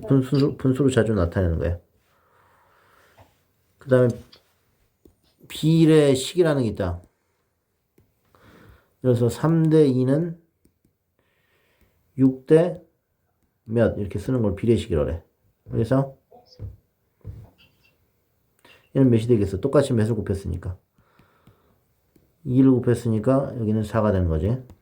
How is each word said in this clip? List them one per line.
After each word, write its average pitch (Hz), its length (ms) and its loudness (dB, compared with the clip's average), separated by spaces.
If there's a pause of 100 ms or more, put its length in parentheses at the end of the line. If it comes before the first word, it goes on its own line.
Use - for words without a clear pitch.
분수로, 139 500 0
분수로 131 340 0
자주 113 220 0
나타내는 87 460 -2
거야. 87 200 -4 (2000)
그 - 100 -20
다음에 127 200 4 (1400)
비례식이라는 156 1120 2
게 113 60 -2
있다. 87 340 -6 (2000)
그래서 120 280 0
삼 160 400 0
대 156 200 4
이는 135 520 -2 (1800)
육 131 300 0
대 160 340 2 (840)
몇 110 340 0
이렇게 101 200 -8
쓰는 127 240 -4
걸 101 120 -2
비례식이라고 90 520 0
그래. 82 180 -8 (460)
그래서 120 460 -2 (2750)
얘는 135 160 4
몇이 113 160 2
되겠어? 101 340 0
똑같이 139 320 0
몇을 110 220 0
곱했으니까. 92 640 -8 (1700)
이를 135 260 4
곱했으니까 123 880 0
여기는 107 240 -2
사가 107 300 0
되는 92 160 0
거지. 90 340 -2 (180)